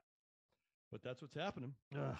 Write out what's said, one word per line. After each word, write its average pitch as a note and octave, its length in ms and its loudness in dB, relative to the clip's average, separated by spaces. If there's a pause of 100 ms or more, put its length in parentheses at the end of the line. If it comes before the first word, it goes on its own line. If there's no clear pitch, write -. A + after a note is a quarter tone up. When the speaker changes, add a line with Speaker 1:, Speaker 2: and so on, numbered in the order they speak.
(920)
Speaker 1:
But - 120 -6
that's B2+ 180 -2
what's C#3+ 140 -8
happening. D3 400 0 (200)
Speaker 2:
Ugh. C#3 240 4